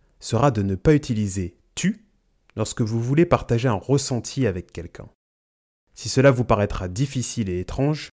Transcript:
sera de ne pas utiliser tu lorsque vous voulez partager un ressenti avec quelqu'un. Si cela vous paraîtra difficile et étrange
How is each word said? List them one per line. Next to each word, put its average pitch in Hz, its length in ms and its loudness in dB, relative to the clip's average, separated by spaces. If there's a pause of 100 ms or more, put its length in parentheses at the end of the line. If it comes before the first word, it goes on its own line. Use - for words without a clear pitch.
(180)
sera 120 320 2
de 107 120 0
ne 98 120 0
pas 151 200 4
utiliser 104 640 -2 (160)
tu - 320 -2 (500)
lorsque 107 240 -4
vous 113 200 -2
voulez 139 240 2
partager 123 440 2
un 117 60 2
ressenti 127 760 -2
avec 90 240 -6
quelqu'un. - 360 -14 (880)
Si - 140 -10
cela 117 220 6
vous 117 140 2
paraîtra 104 440 0
difficile 117 600 -4
et 90 120 -2
étrange 143 520 -2